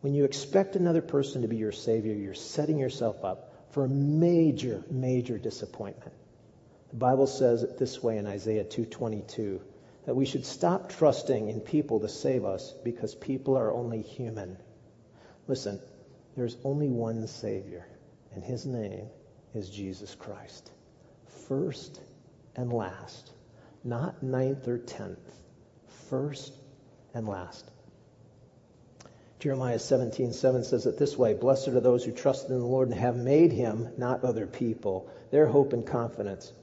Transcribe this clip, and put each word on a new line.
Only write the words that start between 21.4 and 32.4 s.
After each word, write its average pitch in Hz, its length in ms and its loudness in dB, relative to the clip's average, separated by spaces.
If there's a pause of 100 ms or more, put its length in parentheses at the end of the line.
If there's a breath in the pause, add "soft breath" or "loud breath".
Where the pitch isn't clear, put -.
First 135 500 -4 (560)
and 127 160 -4
last. 101 640 -6 (500 loud breath)
Not 127 400 -4
ninth 131 460 0
or 120 80 0
tenth. - 580 -12 (760)
First 135 420 -4 (600)
and 113 120 -4
last. 92 440 -8 (1700 loud breath)
Jeremiah 127 380 0
seventeen 117 540 2
seven 127 320 2
says 120 220 0
it 110 100 0
this 131 220 0
way, 113 160 6
"Blessed 131 340 2
are 123 120 4
those 123 220 6
who 113 100 -4
trust - 360 0